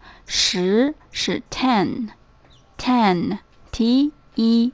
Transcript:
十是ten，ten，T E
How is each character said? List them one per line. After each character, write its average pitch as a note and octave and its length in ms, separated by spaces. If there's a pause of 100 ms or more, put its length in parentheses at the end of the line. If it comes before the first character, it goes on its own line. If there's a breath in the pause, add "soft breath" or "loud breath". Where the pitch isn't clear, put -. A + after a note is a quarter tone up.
(260 soft breath)
十 G#3+ 680 (160)
是 - 400
ten，ten，T A3+ 600 (2250)
E A#3 400